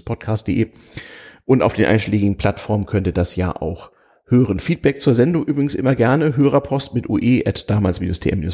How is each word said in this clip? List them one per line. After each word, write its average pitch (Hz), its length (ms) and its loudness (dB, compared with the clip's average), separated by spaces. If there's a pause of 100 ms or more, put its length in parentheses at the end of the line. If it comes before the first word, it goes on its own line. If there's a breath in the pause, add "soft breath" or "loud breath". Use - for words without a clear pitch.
Podcast 110 420 -6
D 101 140 0
E. 110 100 -2 (720 loud breath)
Und 131 180 2
auf 107 120 2
den 107 120 0
einschlägigen 101 520 2
Plattformen 104 480 -2
könnt 98 220 -2
ihr 85 60 -2
das 87 220 -2
ja 90 180 -2
auch - 380 -8 (380 soft breath)
hören. 120 300 2
Feedback 143 420 -2
zur 127 140 2
Sendung 143 300 2
übrigens 143 300 -2
immer 131 200 0
gerne. 131 400 2
Hörerpost 139 580 0
mit 120 140 -2
U 104 100 0
E 120 280 2
at - 240 -4
damals 98 300 2
T 87 300 -2
M 82 240 -2